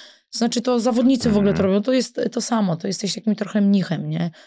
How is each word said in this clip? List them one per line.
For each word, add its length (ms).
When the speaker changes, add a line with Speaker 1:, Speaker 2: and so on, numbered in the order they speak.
Speaker 1:
to 60
znaczy 240
to 180
zawodnicy 500
w 80
ogóle 160
to 40
Speaker 2:
Mhm. 160
Speaker 1:
robią, 100
to 100
jest 260
to 100
samo, 340
to 120
jesteś 280
takim 200
trochę 260
mnichem, 480
nie? 220